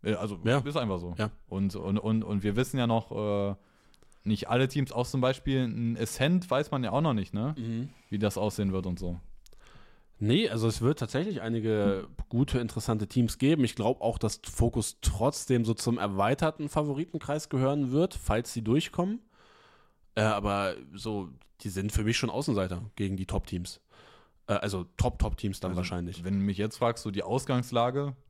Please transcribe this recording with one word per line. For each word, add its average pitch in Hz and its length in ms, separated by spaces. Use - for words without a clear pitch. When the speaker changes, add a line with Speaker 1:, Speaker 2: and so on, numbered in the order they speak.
Speaker 1:
Äh, 104 120
also, 98 300
Speaker 2:
Ja. 123 140
Speaker 1:
ist 143 180
einfach 107 220
so. 87 200
Speaker 2:
Ja. 107 120
Speaker 1:
Und, 95 280
und, 98 220
und, 110 260
und 98 180
wir 101 140
wissen 127 220
ja 120 80
noch, 113 260
äh, - 20
nicht 107 240
alle 127 200
Teams, 135 240
auch 120 140
zum 135 140
Beispiel 131 460
ein 117 300
Ascent 156 540
weiß 147 220
man 131 120
ja 104 60
auch 120 100
noch 156 140
nicht, 101 180
ne? 123 240
Speaker 2:
Mhm. 117 320
Speaker 1:
Wie 104 80
das 101 180
aussehen 101 360
wird 92 140
und 90 120
so. 87 200
Speaker 2:
Nee, 139 320
also 113 180
es 113 140
wird 139 160
tatsächlich 147 420
einige 107 680
gute, 127 300
interessante 110 480
Teams 120 320
geben. 143 260
Ich 110 100
glaub 117 280
auch, 113 160
dass - 260
Focus - 560
trotzdem 120 640
so 113 80
zum 117 240
erweiterten 107 720
Favoritenkreis 151 800
gehören 135 440
wird, 165 220
falls - 380
sie 117 100
durchkommen. 175 580
Äh, 107 60
aber 101 520
so, 101 380
die 104 80
sind 95 220
für 107 120
mich 113 140
schon - 100
Außenseiter 95 540
gegen 98 200
die 92 80
Top-Teams. 92 560
Äh, - 80
also 101 300
Top-Top-Teams - 640
dann 92 100
Speaker 1:
Also, 90 80
Speaker 2:
wahrscheinlich. 90 460
Speaker 1:
wenn 95 140
du 98 60
mich 98 140
jetzt 107 180
fragst, 117 260
so 110 80
die 98 120
Ausgangslage 127 920